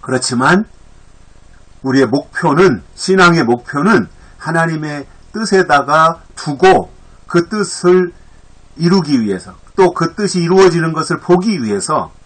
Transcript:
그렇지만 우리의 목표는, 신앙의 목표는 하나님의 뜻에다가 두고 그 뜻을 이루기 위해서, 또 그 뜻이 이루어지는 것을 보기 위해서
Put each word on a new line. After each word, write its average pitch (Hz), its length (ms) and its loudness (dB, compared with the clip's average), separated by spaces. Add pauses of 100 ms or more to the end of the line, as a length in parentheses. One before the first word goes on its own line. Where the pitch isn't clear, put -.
그렇지만 131 640 -2 (1160)
우리의 131 240 2
목표는, 143 760 0 (120)
신앙의 175 500 2
목표는 175 640 0 (300)
하나님의 156 680 -4 (260)
뜻에다가 160 920 0 (120)
두고 151 560 0 (360)
그 170 220 -2
뜻을 185 640 0 (640)
이루기 165 460 0
위해서, 95 320 -8 (220)
또 180 160 2
그 165 220 -4
뜻이 185 260 -4
이루어지는 170 520 2
것을 160 260 -4
보기 180 440 0
위해서 101 480 -4 (160)